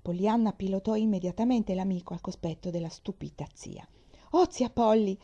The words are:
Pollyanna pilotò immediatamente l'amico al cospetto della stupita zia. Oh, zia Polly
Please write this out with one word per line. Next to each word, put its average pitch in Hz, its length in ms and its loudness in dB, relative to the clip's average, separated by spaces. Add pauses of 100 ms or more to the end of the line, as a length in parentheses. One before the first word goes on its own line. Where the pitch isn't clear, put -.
Pollyanna 208 520 2
pilotò 190 420 -2
immediatamente 214 800 0
l'amico 185 400 -4
al 170 60 -8
cospetto 175 500 -6
della 170 180 -4
stupita - 640 -10
zia. - 340 -16 (460)
Oh, 349 180 6
zia 240 200 -2
Polly 214 540 4